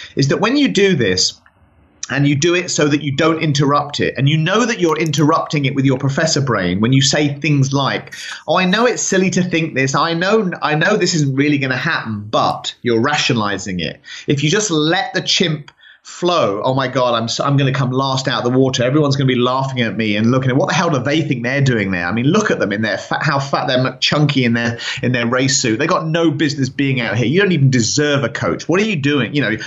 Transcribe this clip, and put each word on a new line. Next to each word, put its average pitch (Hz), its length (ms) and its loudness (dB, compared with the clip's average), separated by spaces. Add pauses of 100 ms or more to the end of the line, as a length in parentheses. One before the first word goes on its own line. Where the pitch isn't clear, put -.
(160)
is 135 120 2
that 156 100 0
when 220 180 0
you 285 120 2
do 190 280 2
this, 98 460 0 (720)
and 139 160 2
you 147 80 2
do 170 180 2
it 180 160 -2
so 151 180 0
that 147 140 0
you 139 140 -4
don't 160 260 0
interrupt 143 580 0
it, 87 180 0
and 135 120 2
you 160 80 2
know 190 280 2
that 233 140 -2
you're 165 200 2
interrupting 160 640 0
it 127 80 -2
with 135 120 0
your 131 120 2
professor 143 440 0
brain 98 380 0
when 117 140 2
you 135 80 4
say 151 380 0
things 139 340 2
like, 123 420 -2 (320)
"Oh, 165 100 2
I 185 80 2
know 214 200 2
it's 190 160 0
silly 185 300 2
to 180 120 0
think 165 320 -2
this. 135 200 0
I 160 180 0
know, 190 380 0 (100)
I 151 140 0
know 175 220 2
this 175 180 0
isn't 139 200 0
really 143 220 2
gonna 131 200 -2
happen," 110 520 -4
but 113 520 -2
you're 113 200 2
rationalizing 104 760 -2
it. 78 200 -8 (280)
If 143 160 0
you 151 60 0
just 208 200 0
let 170 440 -2
the 185 80 -4
chimp 160 500 -2 (320)
flow, 135 600 0
"Oh 131 100 0
my 131 140 0
God, 123 260 0
I'm 113 140 -2
so, - 160 -4
I'm 139 140 2
gonna 139 140 2
come 127 200 0
last 135 360 -2
out 117 160 -2
of 123 80 0
the 127 60 2
water. 131 260 2
Everyone's 139 320 2
gonna 139 120 0
be 127 80 2
laughing 127 460 0
at 107 140 -2
me 107 200 0
and 110 160 2
looking 131 180 2
at, 127 80 2
what - 100 2
the - 60 -2
hell 170 160 0
do 143 80 0
they 147 240 0
think 139 220 -2
they're 135 180 0
doing 113 300 2
there? 87 160 -2
I 90 40 -2
mean, 117 140 -2
look 196 240 2
at 123 80 0
them 101 160 -2
in 107 80 -2
their 104 160 -2
fat, - 240 -6
how 143 160 0
fat 135 300 -2
they're 127 300 0
chunky 147 460 2
in 117 100 2
their, 117 260 -2 (240)
in 123 80 0
their 120 160 0
race 131 340 0
suit. 110 160 0
They 139 80 -2
got 165 220 0
no 165 240 2
business 139 380 -2
being 135 320 -2
out 107 160 -2
here. 120 100 0
You 160 120 2
don't 196 120 2
even 139 180 4
deserve 135 540 0
a 113 60 -2
coach. - 380 -4
What 180 140 2
are 214 40 2
you 214 100 -2
doing?" 139 400 0
You 143 80 0
know, 107 240 -2